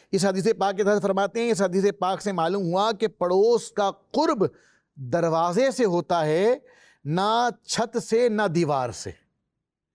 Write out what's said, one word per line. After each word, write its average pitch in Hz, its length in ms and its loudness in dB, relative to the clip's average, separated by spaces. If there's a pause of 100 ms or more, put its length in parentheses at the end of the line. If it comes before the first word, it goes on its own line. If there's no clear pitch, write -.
(120)
اس 185 120 0
حدیث 190 220 0 (120)
پاک 196 180 -2
کے 202 80 0
تحت 202 180 2
فرماتے 196 380 0
ہیں، 240 100 0
اس 196 120 0
حدیث 185 220 2 (140)
پاک 185 240 -2
سے 202 100 -4
معلوم 180 300 -2
ہوا 190 300 0
کہ 220 140 -2
پڑوس 202 640 0
کا 202 180 0
قرب 262 540 0 (520)
دروازے 170 760 0
سے 240 140 0
ہوتا 170 420 0
ہے، 190 300 2 (480)
نہ 208 440 0 (140)
چھت 233 400 -4
سے، 240 260 2
نہ 214 140 0
دیوار 147 480 0
سے، - 200 -12 (840)